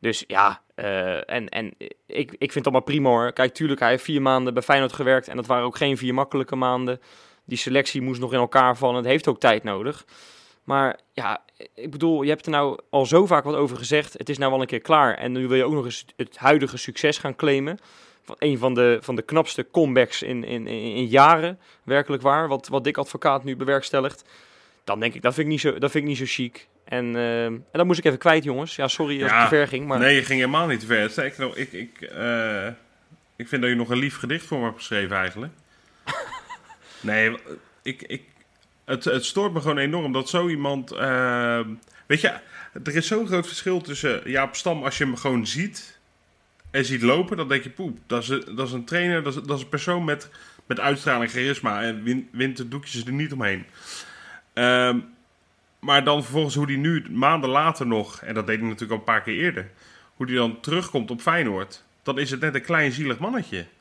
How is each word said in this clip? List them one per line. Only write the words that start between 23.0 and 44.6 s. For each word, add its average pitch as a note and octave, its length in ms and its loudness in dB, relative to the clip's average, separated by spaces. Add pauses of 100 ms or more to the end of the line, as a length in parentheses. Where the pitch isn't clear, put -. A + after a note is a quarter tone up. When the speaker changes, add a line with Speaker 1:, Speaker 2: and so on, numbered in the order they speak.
Speaker 1:
nu C3+ 120 -6
bewerkstelligt, C3+ 680 -2 (600)
dan G#2 160 -4
denk A#2 140 0
ik, - 80 -14
dat B2 120 2
vind D3+ 120 -2
ik D3+ 60 0
niet D3 80 -2
zo, - 180 0
dat C3+ 120 0
vind D3+ 140 -2
ik D3 60 -2
niet C#3 80 -2
zo C3+ 60 -4 (180)
chic. - 260 -10 (160)
En, B2 200 -4 (120)
ehm, A#2 360 0
en A#2 100 -10 (100)
dat E3+ 140 2
moest F3+ 120 4
ik E3+ 60 -8
even C3+ 140 4
kwijt, D#3+ 260 4
jongens. C#3+ 320 -4
Ja, C3+ 120 0
sorry C#3+ 340 -2
als C3+ 80 2
Speaker 2:
Ja, A2 120 6
Speaker 1:
ik C#3 60 6
te D#3 60 4
ver C#3+ 140 6
ging, C3 180 -6
maar C#3 120 0
Speaker 2:
nee, C3 160 6
je C3+ 80 4
ging C3 180 0
helemaal D3 260 2
niet C3 140 0
te G#2+ 60 -14
ver. A2 240 2
Sterker C#3 300 -6
nog, C3 160 -6
ik, C3 160 -8
ik, A2 280 -14
eh, A2 680 -4 (680)
ik A#2+ 120 -12
vind C3 140 -2
dat B2 80 2
je B2 60 2
nog A#2 140 -2
een B2 80 0
lief C3+ 200 -2
gedicht D3 280 -6
voor D3+ 120 -4
me A#2+ 60 -2
hebt A2+ 120 -4
geschreven G2+ 400 -4
eigenlijk. F#2+ 360 -6 (520)
Speaker 1:
<laughs> E5+ 340 -10 (600)
Speaker 2:
Nee, A2 360 2 (460)
ik, - 200 -10
ik, - 200 -12 (640)
het, C3+ 200 -6
het C3 200 0
stoort G3 280 -2
me E3 80 -2
gewoon D3 180 -2
enorm D3 340 -2
dat C3 160 -2
zo F3 200 0
iemand, C#3+ 440 -4
ehm, B2 760 0 (380)
weet D3+ 140 2
je, - 80 2 (560)
er D3 120 -4
is E3 100 -2
zo'n A3 200 -2
groot F3+ 200 -2
verschil F#3 340 -4
tussen C#3+ 500 -4
Jaap C3+ 260 -2
Stam, D#3 280 -4